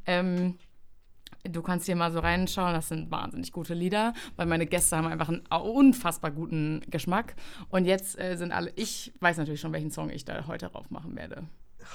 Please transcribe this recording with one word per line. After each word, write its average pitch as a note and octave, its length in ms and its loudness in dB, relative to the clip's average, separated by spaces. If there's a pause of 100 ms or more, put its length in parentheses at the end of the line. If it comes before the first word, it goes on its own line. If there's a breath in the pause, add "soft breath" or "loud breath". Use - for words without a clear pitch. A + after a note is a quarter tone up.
Ähm, F3+ 500 2 (880)
du E3 180 -4
kannst F3 240 0
hier F3+ 100 2
mal E3+ 160 2
so E3 80 0
reinschauen, F3+ 540 2
das D#3+ 160 0
sind D#3+ 220 -4
wahnsinnig - 420 -4
gute E3+ 200 -6
Lieder, G#3 400 2 (220 loud breath)
weil E3+ 100 -2
meine E3 200 2
Gäste E3+ 320 2
haben E3 100 2
einfach D#3+ 220 -2
einen E3+ 180 -2
unfassbar F#3+ 840 6
guten D#3 580 -2
Geschmack. F3+ 460 0 (340 loud breath)
Und F#3 160 4
jetzt, F#3+ 340 2
äh, F3+ 160 -2
sind F3 160 -4
alle, - 240 -2
ich - 460 -6
weiß E3+ 160 4
natürlich D3 240 -2
schon, D#3+ 100 -4
welchen D#3 200 -2
Song D#3 180 -4
ich C3 160 -8
da D3 220 -6
heute - 200 -6
drauf - 240 -12
machen - 240 -10
werde. - 280 -10 (500)